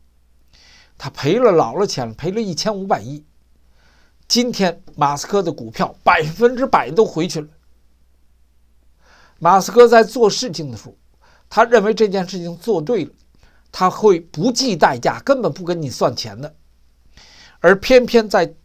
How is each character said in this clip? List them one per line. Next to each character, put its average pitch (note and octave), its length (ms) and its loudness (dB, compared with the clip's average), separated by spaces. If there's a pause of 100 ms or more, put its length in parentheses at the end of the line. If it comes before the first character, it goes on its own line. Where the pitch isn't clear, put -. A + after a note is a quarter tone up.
(960)
他 - 140 -14
赔 E3+ 300 -2
了 A#3+ 100 4
老 C3+ 240 2
了 F#3 100 -2
钱 C3 220 -6
了， A2+ 80 -12
赔 D#3+ 160 -8
了 G#3+ 100 -6
一 G3 140 -6
千 - 180 -6
五 G3 140 -8
百 F#3 140 -2
亿。 C#3+ 240 -16 (1040)
今 B3 240 0
天 F3+ 280 -2 (140)
马 C#3+ 220 -2
斯 - 100 -10
克 G3+ 160 -2
的 E3+ 80 -4
股 A#2 220 -10
票 - 200 -4 (120)
百 F3 180 4
分 G#3 340 0
之 B3+ 80 -4
百 D#3 280 0
都 G#3+ 120 2
回 E3+ 220 -6
去 E3 140 -8
了。 D3+ 80 -12 (1900)
马 F3+ 200 4
斯 F#3 120 -6
克 A#3+ 140 8
在 A3+ 160 6
做 A3+ 280 2
事 A#3 200 -6
情 D3+ 200 -10
的 A#2 60 -14
时 - 100 -18
候， - 80 -20 (560)
他 A3 140 4
认 A3+ 200 2
为 A3 80 0
这 G#3+ 160 2
件 F#3 180 -4
事 F#3+ 120 -10
情 E3+ 180 -12
做 F#3 240 -2
对 F3 240 -4
了， - 60 -16 (600)
他 F#3 200 0
会 F#3+ 280 2
不 E3+ 320 -4
计 A#3+ 240 -2
代 D#3 220 2
价， B2 240 -4
根 C4+ 220 -2
本 E3 100 -2
不 F3+ 120 -12
跟 E3+ 180 -6
你 C3 80 -8
算 D3 260 -2
钱 G#2+ 240 -14
的。 D3 140 -16 (1040)
而 F#3 180 4
偏 B3 280 4
偏 A3+ 200 2
在 F#3+ 280 0 (100)